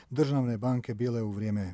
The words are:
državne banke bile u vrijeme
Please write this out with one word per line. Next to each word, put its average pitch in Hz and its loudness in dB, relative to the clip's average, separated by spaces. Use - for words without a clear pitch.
državne 135 2
banke 123 0
bile 117 0
u 107 -2
vrijeme 101 -2